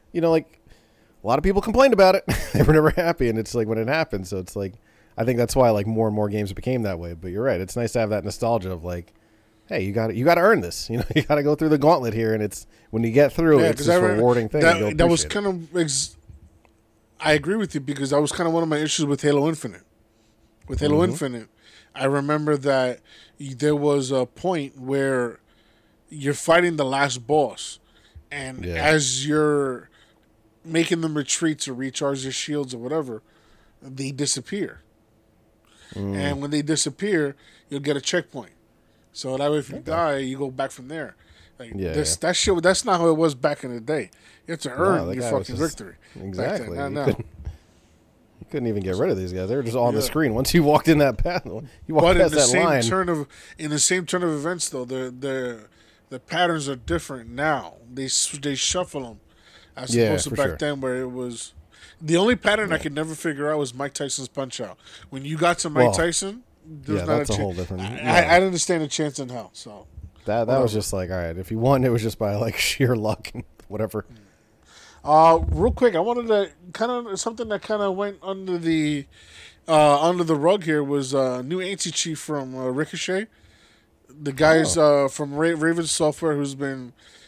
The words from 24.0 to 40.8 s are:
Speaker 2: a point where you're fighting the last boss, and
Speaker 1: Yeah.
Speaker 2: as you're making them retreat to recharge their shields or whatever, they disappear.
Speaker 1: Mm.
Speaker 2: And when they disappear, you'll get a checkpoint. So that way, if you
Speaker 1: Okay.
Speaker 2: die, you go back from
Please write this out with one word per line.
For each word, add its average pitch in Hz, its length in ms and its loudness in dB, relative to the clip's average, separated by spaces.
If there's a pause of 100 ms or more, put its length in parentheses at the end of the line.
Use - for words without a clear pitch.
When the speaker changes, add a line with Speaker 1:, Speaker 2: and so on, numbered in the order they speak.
Speaker 2:
a 127 140 0
point 151 540 -6
where 131 600 -2 (720)
you're 143 240 -4
fighting 170 420 4
the 147 100 0
last 131 400 -2
boss, 143 540 -2 (500)
and 135 360 -10
Speaker 1:
Yeah. 180 80 -6 (120)
Speaker 2:
as 139 400 2
you're 147 640 0 (760)
making 165 360 0
them 160 140 -2
retreat 151 440 -2
to 135 140 -8
recharge 135 500 -4
their 135 100 -6
shields 143 400 -6
or 123 60 -10
whatever, 127 420 -6 (600)
they 135 300 -10
disappear. 143 680 -6 (1120)
Speaker 1:
Mm. 101 220 -6
Speaker 2:
And 143 260 -4
when 143 100 -8
they 147 100 0
disappear, 151 720 -2 (340)
you'll 139 100 -8
get 143 160 -2
a 139 60 -4
checkpoint. 139 500 -6 (640)
So 131 240 -6
that 143 140 0
way, 151 80 0
if 135 100 -6
you 139 80 -12
Speaker 1:
Okay. - 140 -16
Speaker 2:
die, 160 260 0
you 131 200 -6
go 135 140 -6
back 135 200 -6
from 127 160 -20